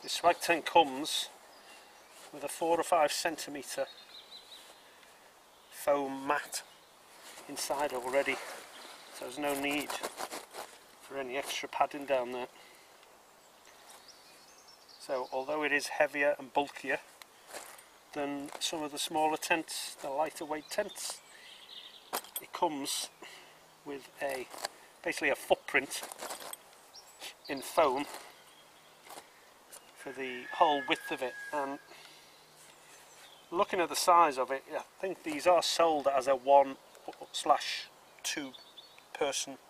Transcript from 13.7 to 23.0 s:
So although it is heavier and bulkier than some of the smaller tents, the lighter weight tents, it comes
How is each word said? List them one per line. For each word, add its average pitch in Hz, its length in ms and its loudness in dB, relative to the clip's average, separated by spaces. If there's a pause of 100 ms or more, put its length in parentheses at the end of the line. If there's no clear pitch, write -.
So 131 320 -4
although 143 320 0
it 143 80 2
is 143 160 2
heavier 143 500 2
and 135 140 -14
bulkier 143 480 -2 (1120)
than 151 380 -4 (100)
some - 240 -2
of 147 80 -6
the 147 60 -8
smaller 156 380 2
tents, - 640 -2
the 147 100 -6
lighter 151 340 -2
weight 151 260 -6
tents, - 480 -4 (1200)
it - 120 -18
comes 147 560 -2 (760)